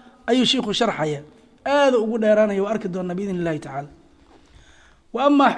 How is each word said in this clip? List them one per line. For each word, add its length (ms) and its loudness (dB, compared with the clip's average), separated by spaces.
ayuu 180 2
shiikhu 280 -2
sharxaya. 480 -2
Aad 300 2
ugu 240 0
dheeraanaya, 440 2
waa 80 -4
arki 180 -4
doonaa 260 -6
biidhni 240 -4
Illaahi 200 -4
tacaala. 300 -10
Wa 120 -4
amma, 220 6